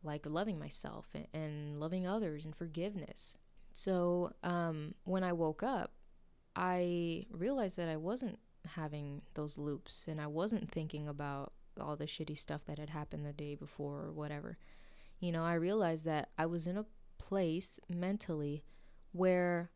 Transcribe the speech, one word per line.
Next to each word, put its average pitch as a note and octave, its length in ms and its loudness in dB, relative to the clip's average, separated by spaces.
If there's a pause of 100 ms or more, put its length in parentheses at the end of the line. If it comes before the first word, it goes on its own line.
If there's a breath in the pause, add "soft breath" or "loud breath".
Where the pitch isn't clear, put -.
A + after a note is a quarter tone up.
like D3+ 220 -4
loving E3+ 320 0
myself D3 580 -6
a-, D3+ 200 -8
and D3+ 440 -4
loving F3+ 280 0
others F3+ 380 0
and D#3 100 -8
forgiveness. E3+ 800 -4 (360)
So, F3 600 4 (100)
um, E3+ 600 0
when F#3 200 2
I F3+ 100 2
woke E3 300 2
up, B3 300 0 (600)
I F3 760 4
realized G#3 480 2
that E3+ 120 2
I D#3 80 0
wasn't G#3 420 -2 (260)
having D3 560 -4 (140)
those D3+ 220 -2
loops - 500 -4
and D#3 120 -2
I D3+ 80 -2
wasn't E3+ 440 0
thinking D#3 360 -2
about C#3+ 460 -4 (260)
all D3 160 -2
the D3 100 -4
shitty D3+ 320 -4
stuff - 280 -4
that D3 140 -6
had D3+ 100 -6
happened D3+ 360 -4
the D3 80 -4
day D3 220 -6
before C#3+ 440 -6
or D3+ 120 -4
whatever. D3+ 460 -4 (600 loud breath)
You F3 120 2
know, E3 120 4
I E3+ 100 4
realized E3+ 520 6
that D3+ 320 2
I D#3+ 100 4
was E3 180 2
in F3+ 120 0
a G#3+ 80 -2 (340)
place F#3 680 2
mentally F3 760 0 (480 soft breath)
where F3 640 6